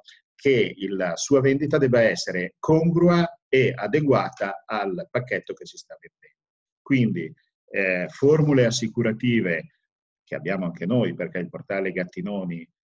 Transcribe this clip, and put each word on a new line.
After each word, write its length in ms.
che 420
il, 200
la 220
sua 240
vendita 360
debba 240
essere 580
congrua 680
e 260
adeguata 920
al 460
pacchetto 420
che 120
si 120
sta 220
vendendo. 400
Quindi, 520
eh, 380
formule 560
assicurative 1080
che 120
abbiamo 300
anche 200
noi, 280
perché 260
il 100
portale 420
Gattinoni 760